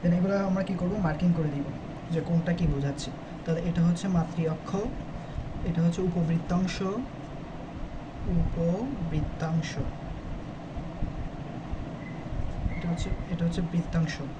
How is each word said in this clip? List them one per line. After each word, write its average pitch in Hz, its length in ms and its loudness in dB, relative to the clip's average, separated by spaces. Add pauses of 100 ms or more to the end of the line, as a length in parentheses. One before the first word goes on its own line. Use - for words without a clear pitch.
Then 175 120 6
এগুলো 196 320 4
আমরা 190 160 2
কি 190 100 -2
করব? 180 300 0
মার্কিং 165 340 4
করে 156 100 2
দিব 143 160 0 (480)
যে 165 100 2
কোনটা 170 320 4
কি 170 140 4
বোঝাচ্ছে। 139 440 0 (340)
তাহলে 165 160 2
এটা 170 200 2
হচ্ছে 175 260 4
মাতৃ 170 400 2
অক্ষ, 160 280 -2 (920)
এটা 170 160 2
হচ্ছে 170 200 4
উপবৃত্তাংশ, 175 800 2 (1500)
উপবৃত্তাংশ। 170 1500 0 (3000)
এটা 170 180 -2
হচ্ছে, - 200 0 (220)
এটা 170 140 0
হচ্ছে 170 160 2
বৃত্তাংশ। 165 520 2 (260)